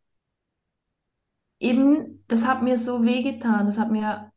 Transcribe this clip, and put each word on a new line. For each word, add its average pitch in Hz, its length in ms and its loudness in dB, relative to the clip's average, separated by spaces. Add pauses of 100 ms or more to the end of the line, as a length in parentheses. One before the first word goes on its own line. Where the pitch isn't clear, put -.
(1600)
eben, 269 680 2
das 226 180 0
hat 254 160 0
mir 247 160 0
so 247 260 -2
wehgetan, 240 640 0
das 202 120 -2
hat 226 120 -2
mir 214 460 -4